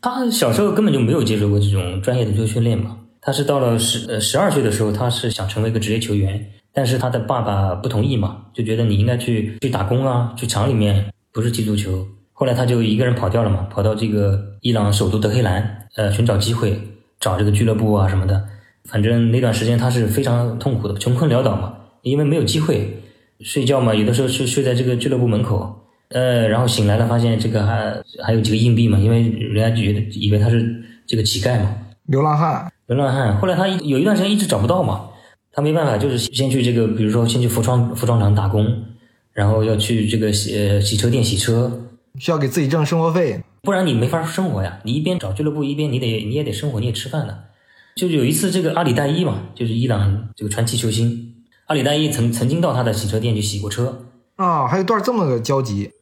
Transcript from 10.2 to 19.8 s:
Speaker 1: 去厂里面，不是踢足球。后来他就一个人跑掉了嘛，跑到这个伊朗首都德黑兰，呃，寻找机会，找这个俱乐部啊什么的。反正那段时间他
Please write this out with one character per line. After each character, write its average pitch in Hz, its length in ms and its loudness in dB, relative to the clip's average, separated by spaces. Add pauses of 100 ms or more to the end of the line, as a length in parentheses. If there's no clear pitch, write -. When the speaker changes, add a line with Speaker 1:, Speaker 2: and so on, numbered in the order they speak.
Speaker 1:
去 120 100 -6
厂 110 220 0
里 131 40 2
面， 101 380 2 (220)
不 113 80 -4
是 117 100 0
踢 110 140 -2
足 107 100 0
球。 95 320 -4 (240)
后 - 140 -2
来 123 80 0
他 123 120 0
就 120 160 2
一 107 140 2
个 123 100 2
人 123 80 2
跑 101 140 -2
掉 113 160 0
了 104 60 0
嘛， 95 200 0
跑 101 140 -4
到 107 100 2
这 110 140 -2
个 101 340 2 (200)
伊 120 100 0
朗 104 200 2
首 101 180 2
都 104 100 0
德 107 100 2
黑 120 120 2
兰， 101 440 -2 (120)
呃， 107 160 0
寻 120 120 2
找 107 120 2
机 107 160 0
会， 104 260 0 (400)
找 95 180 -2
这 107 60 0
个 104 80 2
俱 107 140 2
乐 110 100 2
部 107 180 2
啊 95 140 4
什 95 100 0
么 92 80 0
的。 95 160 2 (440)
反 107 180 -2
正 117 260 4
那 120 120 2
段 113 120 2
时 107 120 0
间 117 120 2
他 123 120 2